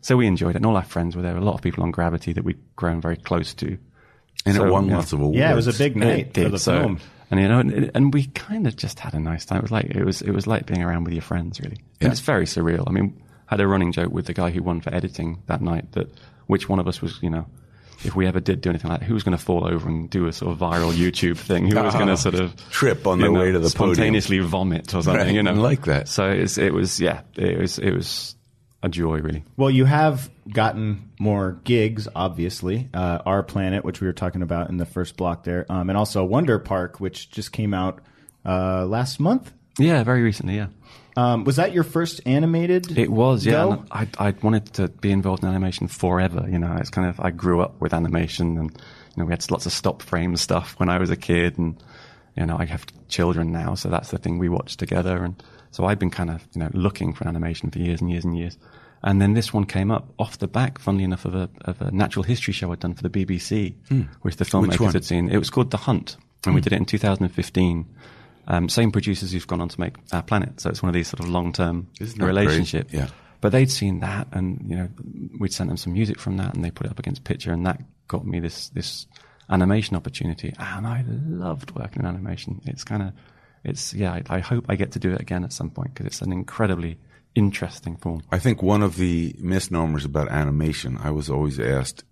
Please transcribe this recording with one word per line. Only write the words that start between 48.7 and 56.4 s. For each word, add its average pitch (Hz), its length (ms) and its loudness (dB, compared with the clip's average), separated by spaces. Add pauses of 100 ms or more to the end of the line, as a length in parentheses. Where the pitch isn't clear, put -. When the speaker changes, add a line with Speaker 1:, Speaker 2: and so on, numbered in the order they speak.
Speaker 1:
you - 460 -18
know, 85 80 -2
we 82 60 -2
had - 180 -4
lots - 160 -2
of 87 60 -4
stop - 300 -2
frame 87 360 -2
stuff - 400 -2
when 90 120 2
I 90 100 2
was 90 100 2
a 90 60 0
kid, 87 420 0
and, 82 240 -2 (560)
you 85 80 0
know, 82 140 -2
I 87 60 0
have 80 200 -6 (220)
children 82 440 2
now, 85 240 -2
so 90 140 -4
that's - 220 -2
the - 60 -4
thing 87 200 -2
we 87 120 0
watch - 260 -2
together. 90 480 0
And 87 180 -6 (300)
so 90 140 -2
I've 101 140 2
been 92 100 2
kind 85 200 -4
of, 82 240 -8